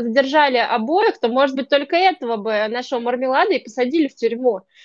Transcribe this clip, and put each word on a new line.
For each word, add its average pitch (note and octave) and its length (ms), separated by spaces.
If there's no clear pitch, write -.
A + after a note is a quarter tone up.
задержали C4+ 560
обоих, C#4 640
то, - 80
может C4+ 280
быть, C4+ 140
только C#4+ 260
этого E4+ 420
бы G#3+ 320
нашего B3 300
Мармелада C4 540
и B3 100
посадили C4 440
в - 80
тюрьму. A#3 460